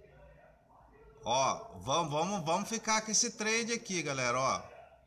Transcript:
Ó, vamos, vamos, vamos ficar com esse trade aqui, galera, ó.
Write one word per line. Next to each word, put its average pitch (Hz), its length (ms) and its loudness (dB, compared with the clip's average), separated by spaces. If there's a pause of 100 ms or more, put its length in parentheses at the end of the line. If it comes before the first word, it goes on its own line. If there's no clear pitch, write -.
(1200)
Ó, 117 580 0
vamos, 143 300 2
vamos, 170 320 0
vamos 202 240 0
ficar 220 360 0
com 220 80 -6
esse 233 200 2
trade 226 420 0
aqui, 190 280 -2
galera, 131 380 2
ó. 113 240 2 (440)